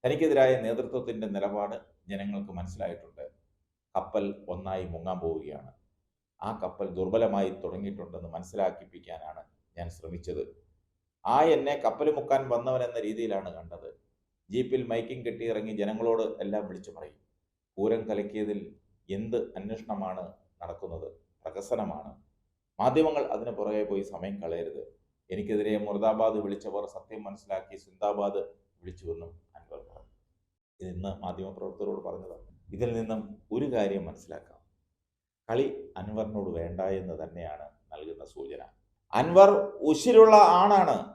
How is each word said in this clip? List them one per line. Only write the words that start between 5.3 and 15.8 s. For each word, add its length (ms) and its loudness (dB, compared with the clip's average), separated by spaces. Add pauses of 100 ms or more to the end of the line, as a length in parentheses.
ആ 20 -4 (140)
കപ്പൽ 340 -6
ദുർബലമായി 540 2 (120)
തുടങ്ങിയിട്ടുണ്ടെന്ന് 720 -10
മനസ്സിലാക്കിപ്പിക്കാനാണ് 1080 -8 (340)
ഞാൻ 200 -10
ശ്രമിച്ചത്. 460 -10 (840)
ആ 120 2 (180)
എന്നെ 200 0 (100)
കപ്പൽ 240 2 (100)
മുക്കാൻ 240 2 (100)
വന്നവൻ 360 0
എന്ന 180 -6
രീതിയിലാണ് 500 -4
കണ്ടത്. 320 -16 (600)
ജീപ്പിൽ 400 0
മൈക്കിങ് 360 -6
കെട്ടിയിറങ്ങി 540 -6